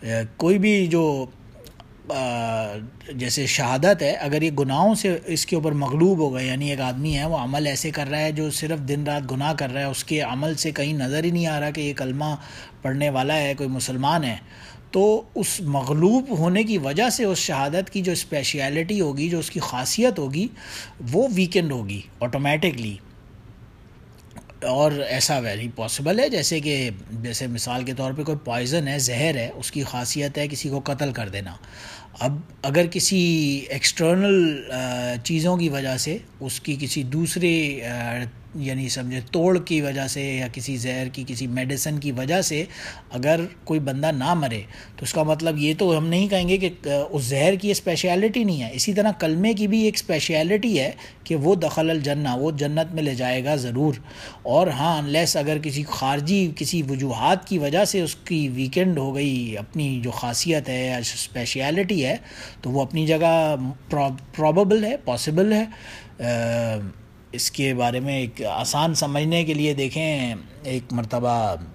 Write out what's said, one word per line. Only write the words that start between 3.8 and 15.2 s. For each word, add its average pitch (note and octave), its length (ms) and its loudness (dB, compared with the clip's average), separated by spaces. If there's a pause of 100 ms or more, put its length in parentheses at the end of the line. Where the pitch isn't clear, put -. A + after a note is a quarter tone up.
ہے، C#3+ 100 2
اگر D3+ 300 0
یہ D#3+ 100 2
گناہوں D3 440 4
سے F#3+ 300 0
اس D#3+ 200 -2
کے - 100 -2
اوپر D#3 160 2
مغلوب D3+ 460 4
ہو C#3+ 180 2
گئے، C3 100 -2
یعنی C3 240 -2
ایک C#3 100 -4
آدمی C3+ 380 -2
ہے C#3+ 80 -2
وہ D#3+ 120 -2
عمل C#3 300 0
ایسے C#3+ 240 -2
کر C#3+ 180 -4
رہا D3 100 -2
ہے D#3 120 0
جو D#3 200 -2
صرف D#3 280 -2
دن C#3+ 240 -2
رات D3 280 -2
گناہ C#3 220 0
کر C#3 200 -4
رہا C#3 80 -4
ہے، C#3 40 -2
اس C3+ 180 -4
کے D3+ 180 -2
عمل C#3 340 -2
سے D#3 160 -2
کہیں D3 220 -2
نظر C#3+ 300 0
ہی F3 80 2
نہیں E3+ 160 2
آ D3+ 120 0
رہا D3 100 -2
کہ D3+ 120 -6
یہ C#3+ 120 -2
کلمہ C#3+ 420 -4 (460)
پڑھنے C#3 280 0
والا C#3 280 2
ہے، C#3+ 200 0
کوئی C#3 120 -2
مسلمان C3+ 540 0
ہے، A#2 120 -2 (560)
تو G#3 300 4 (140)